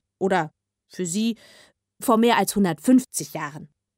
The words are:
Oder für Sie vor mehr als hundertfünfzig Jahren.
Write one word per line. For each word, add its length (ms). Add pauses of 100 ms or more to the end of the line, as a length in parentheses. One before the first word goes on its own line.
(200)
Oder 340 (340)
für 200
Sie 300 (600)
vor 180
mehr 200
als 180
hundertfünfzig 800
Jahren. 340 (300)